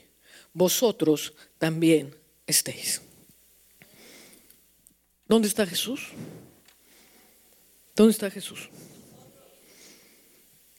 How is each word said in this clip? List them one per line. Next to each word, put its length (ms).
vosotros 800
también 600
estéis". 560
¿Dónde 180
está 180
Jesús? 440
¿Dónde 140
está 180
Jesús? 400